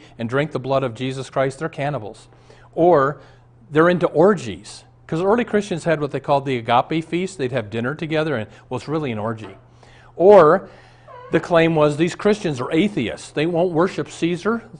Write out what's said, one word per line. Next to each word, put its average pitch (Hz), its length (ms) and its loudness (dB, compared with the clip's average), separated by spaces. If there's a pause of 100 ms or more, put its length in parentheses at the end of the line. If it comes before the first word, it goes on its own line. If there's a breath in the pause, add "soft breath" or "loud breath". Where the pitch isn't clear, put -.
(160 loud breath)
and 117 120 -6
drink 143 240 -2
the - 80 -6
blood 135 240 -2
of 117 100 -6
Jesus 131 340 -8
Christ. 135 300 -2
They're 156 100 -6
cannibals. 135 600 -8 (460 soft breath)
Or 151 460 4 (480 soft breath)
they're 156 200 4
into 180 200 2
orgies, 147 760 0 (240)
'cause 160 120 -4
early 214 240 0
Christians 208 380 -4
had 160 180 -2
what 143 120 -6
they 139 80 -6
called 139 240 0
the 135 120 -2
agape 131 460 0
feast. 180 360 -6
They'd 127 120 -4
have 117 180 -4
dinner 117 280 -4
together, 156 400 -4
and, 107 120 -6 (200 loud breath)
well, 127 80 -6
it's - 100 -10
really 147 240 -4
an 110 80 -6
orgy. 107 380 -8 (580 soft breath)
Or 185 540 8 (640 loud breath)
the 165 80 2
claim 165 340 2
was 151 220 2
these 165 180 -2
Christians 185 460 -2
are 131 100 -6
atheists. 160 640 -2
They 147 140 -2
won't 175 260 -2
worship 160 360 -2
Caesar, 180 540 -4 (180)